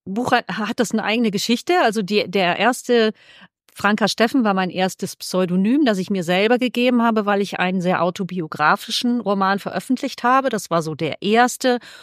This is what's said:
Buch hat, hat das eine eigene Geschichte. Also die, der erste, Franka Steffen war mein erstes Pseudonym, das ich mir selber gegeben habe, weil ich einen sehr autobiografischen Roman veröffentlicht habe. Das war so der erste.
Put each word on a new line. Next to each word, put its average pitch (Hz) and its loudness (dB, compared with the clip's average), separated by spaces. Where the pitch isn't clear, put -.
Buch 226 -2
hat, 240 2
hat 202 -6
das 220 -2
eine 220 -2
eigene 220 0
Geschichte. 233 -2
Also 226 0
die, 185 -2
der 180 0
erste, 226 2
Franka 208 2
Steffen 226 2
war 202 2
mein 185 -2
erstes 185 -4
Pseudonym, 190 0
das 214 2
ich 185 -4
mir 196 -2
selber 196 2
gegeben 247 2
habe, 220 2
weil 202 2
ich 196 -4
einen 185 0
sehr 175 0
autobiografischen 180 -2
Roman 196 0
veröffentlicht - -2
habe. 262 2
Das 226 -4
war 170 2
so 156 -4
der 151 -4
erste. 240 2